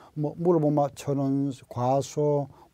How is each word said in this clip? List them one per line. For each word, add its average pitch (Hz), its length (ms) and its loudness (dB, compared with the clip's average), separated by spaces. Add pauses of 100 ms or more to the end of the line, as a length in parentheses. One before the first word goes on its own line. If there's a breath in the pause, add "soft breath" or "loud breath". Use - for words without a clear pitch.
(140 loud breath)
뭐, 147 220 -4
물어보면 151 580 2
천 143 240 -4
원 139 340 0 (160)
과소, 139 800 0 (260 loud breath)